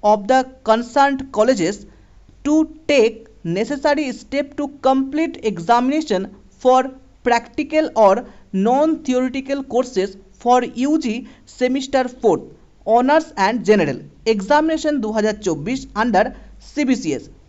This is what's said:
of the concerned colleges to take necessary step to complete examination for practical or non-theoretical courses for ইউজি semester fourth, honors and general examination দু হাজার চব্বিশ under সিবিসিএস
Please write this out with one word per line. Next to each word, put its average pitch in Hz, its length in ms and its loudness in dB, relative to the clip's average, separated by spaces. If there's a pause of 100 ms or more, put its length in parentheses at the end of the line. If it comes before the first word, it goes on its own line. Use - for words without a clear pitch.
of 208 240 2
the 262 200 2 (140)
concerned 269 680 0
colleges 208 540 0 (580)
to 311 260 2 (160)
take 269 400 2 (180)
necessary 269 680 -2
step 277 440 -8
to 294 120 -6 (120)
complete 269 640 0
examination 233 920 0 (140)
for 262 400 2 (340)
practical 285 720 0
or 214 280 4 (280)
non-theoretical 262 1120 0
courses 214 520 -2 (160)
for 247 300 2
ইউজি 254 540 -2 (300)
semester 254 640 -2
fourth, 226 340 0 (440)
honors 262 500 2
and 202 280 0
general 170 340 2 (260)
examination 294 760 0
দু 214 120 -4
হাজার 214 300 0
চব্বিশ 185 380 -4 (160)
under 233 280 2 (480)
সিবিসিএস 220 520 -2 (240)